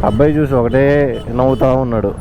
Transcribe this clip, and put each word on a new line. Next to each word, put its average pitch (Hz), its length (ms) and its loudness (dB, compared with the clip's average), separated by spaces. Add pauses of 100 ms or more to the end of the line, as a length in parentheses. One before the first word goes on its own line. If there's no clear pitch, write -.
అబ్బాయి 143 280 2
చూసి 143 240 0
ఒకటే 120 240 2 (540)
నవ్వుతా 131 300 2 (140)
ఉన్నాడు 110 280 -2 (100)